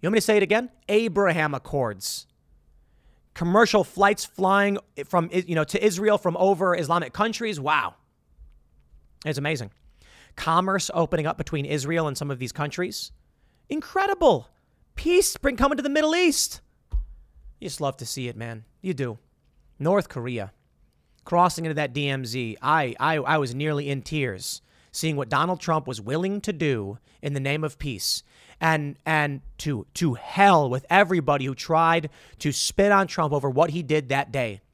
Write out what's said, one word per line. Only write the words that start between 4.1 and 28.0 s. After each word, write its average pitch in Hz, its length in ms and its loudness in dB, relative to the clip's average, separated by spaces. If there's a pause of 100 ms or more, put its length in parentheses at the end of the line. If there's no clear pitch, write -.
flying 196 520 2 (280)
from, 170 260 0
you 175 240 -2
know, 156 80 2
to 202 220 -2
Israel 208 320 2
from 175 200 -2
over 185 380 2
Islamic 165 380 0
countries. 214 460 -2
Wow. 135 360 0 (1300)
It's 151 120 -4
amazing. 139 340 -4 (640)
Commerce 180 580 0
opening 160 320 0
up 160 120 -2
between 151 280 -4
Israel 151 420 -2
and 135 100 -6
some 147 120 -6
of 131 100 -6
these 123 120 -8
countries. 151 600 -6 (580)
Incredible. 330 800 2 (460)
Peace 349 420 2
bring 277 180 -2
coming 269 220 2
to 262 60 0
the 285 60 0
Middle 302 260 2
East. - 460 0 (1000)
You - 100 -12
just - 100 -12
love 139 180 -4
to 123 80 -10
see 123 220 -8
it, 120 80 -10
man. 113 300 -12 (160)
You 185 120 -4
do. 127 260 -4 (600)
North 175 300 0
Korea. 117 420 -8 (720)
Crossing 170 420 2
into 156 100 -2
that 143 180 -4
D 143 160 -2
M 131 160 -4
Z. 117 360 -6
I, 139 380 0
I, 156 180 0
I 143 200 0
was 131 180 -2
nearly 143 340 -2
in 139 120 -4
tears 127 600 -6 (360)
seeing 160 180 -2
what 135 140 -4
Donald 156 300 0
Trump 156 280 -2
was 117 140 -8
willing 175 400 -2
to 214 100 -6
do 123 460 -2 (240)
in 143 120 -4
the 139 60 -4
name 143 240 -2
of 151 140 -6
peace, - 460 -6 (360)